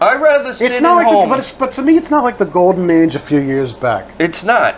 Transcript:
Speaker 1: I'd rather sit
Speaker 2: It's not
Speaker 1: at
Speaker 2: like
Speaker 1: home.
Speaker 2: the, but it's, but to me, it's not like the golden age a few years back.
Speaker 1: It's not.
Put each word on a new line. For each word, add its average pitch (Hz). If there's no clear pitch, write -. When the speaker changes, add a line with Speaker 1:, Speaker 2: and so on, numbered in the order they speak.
Speaker 1:
I'd 254
rather 285
sit 226
Speaker 2:
It's 247
not 339
Speaker 1:
at -
Speaker 2:
like 339
Speaker 1:
home. 208
Speaker 2:
the, 262
but 262
it's, 262
but 262
to 269
me, 320
it's -
not 302
like 240
the 202
golden 180
age 165
a 135
few 147
years 135
back. 110
Speaker 1:
It's 170
not. 190